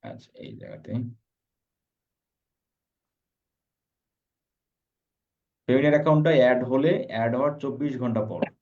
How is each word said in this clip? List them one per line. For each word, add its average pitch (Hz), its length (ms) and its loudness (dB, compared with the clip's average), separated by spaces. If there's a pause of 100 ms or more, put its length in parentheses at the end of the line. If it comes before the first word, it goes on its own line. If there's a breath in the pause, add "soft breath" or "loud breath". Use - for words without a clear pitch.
আচ্ছা, - 340 -18
এই - 180 -16
জায়গাতে। - 360 -16 (4000)
Payoneer 139 280 4
অ্যাকাউন্টটা 151 380 4
অ্যাড 127 300 6
হলে, 135 280 2 (160)
অ্যাড 113 280 -2
হওয়ার 143 240 0
চব্বিশ 139 380 -6
ঘন্টা 117 280 -2
পর 90 160 -6 (200)